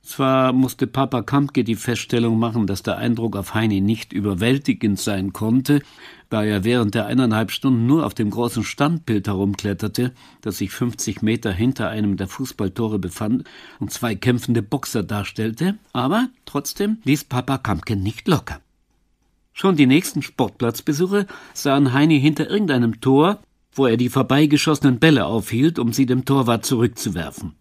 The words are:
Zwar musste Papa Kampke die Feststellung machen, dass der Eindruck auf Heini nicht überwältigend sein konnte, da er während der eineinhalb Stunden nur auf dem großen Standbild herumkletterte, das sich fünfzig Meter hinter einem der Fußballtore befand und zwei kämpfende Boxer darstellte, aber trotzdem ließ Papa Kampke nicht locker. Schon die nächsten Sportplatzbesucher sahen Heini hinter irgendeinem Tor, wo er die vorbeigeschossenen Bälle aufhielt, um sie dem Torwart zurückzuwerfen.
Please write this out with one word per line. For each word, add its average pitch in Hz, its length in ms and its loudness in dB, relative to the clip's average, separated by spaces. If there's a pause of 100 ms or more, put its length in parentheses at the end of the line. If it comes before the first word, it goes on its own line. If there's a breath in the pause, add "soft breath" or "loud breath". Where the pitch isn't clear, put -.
Zwar 131 500 0
musste 131 340 0
Papa 127 360 -2
Kampke 139 420 0
die 110 120 0
Feststellung 117 600 0
machen, 113 300 0
dass 95 160 -4
der 90 140 -2
Eindruck 113 400 -2
auf 98 160 -8
Heini 110 260 0
nicht 107 320 -2
überwältigend 104 880 0
sein 98 320 -2
konnte, 131 500 2 (480 loud breath)
da 110 140 -2
er 104 220 0
während 117 280 2
der 110 120 -2
eineinhalb 113 460 0
Stunden 120 360 0
nur 147 180 4
auf 110 100 -6
dem 107 140 -2
großen 117 360 -2
Standbild 143 640 -2
herumkletterte, 101 840 -2 (280 soft breath)
das 104 160 -6
sich 98 140 -4
fünfzig 117 500 -6
Meter 110 320 -2
hinter 113 360 -2
einem 104 280 -2
der 98 100 -4
Fußballtore 107 720 -4
befand 107 460 -4 (340 loud breath)
und - 120 -6
zwei 117 240 -4
kämpfende 120 460 0
Boxer 110 420 -4
darstellte, 110 760 -4 (160)
aber 175 340 0 (180)
trotzdem 208 600 -4
ließ 143 200 0
Papa 127 340 -4
Kampke 104 360 -2
nicht 98 320 -4
locker. 151 320 -2 (960)
Schon 190 220 2
die 143 100 6
nächsten 143 360 2
Sportplatzbesucher 151 1040 -2 (260 loud breath)
sahen 139 380 2
Heini 147 280 4
hinter 151 300 2
irgendeinem 135 520 0
Tor, 151 420 4 (300)
wo 135 120 2
er 113 120 4
die 120 120 2
vorbeigeschossenen 139 880 4
Bälle 139 280 6
aufhielt, 117 520 0
um 117 140 0
sie 135 140 2
dem 127 180 0
Torwart 120 420 2
zurückzuwerfen. 92 960 -2